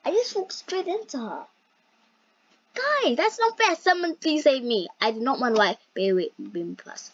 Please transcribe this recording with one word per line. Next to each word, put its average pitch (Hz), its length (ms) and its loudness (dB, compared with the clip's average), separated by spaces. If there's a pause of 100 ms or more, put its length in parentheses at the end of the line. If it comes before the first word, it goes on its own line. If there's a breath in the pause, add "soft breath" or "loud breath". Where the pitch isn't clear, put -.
I 277 60 -2
just 466 260 0
walked 381 160 -4
straight 370 360 -6
into 403 300 -6
her. 180 260 -10 (1300)
Guys, 508 420 2
that's 370 220 0
not 453 180 2
fair. 392 200 2
Someone 349 400 0
please 311 280 0
save 269 200 6
me. 214 240 0 (120)
I 226 120 2
do 226 80 -6
not 262 200 0
want 240 140 2
life. 202 240 4 (180)
Wait, 190 160 2
wait, 185 260 0
wait, 180 400 -8
plus. - 360 -18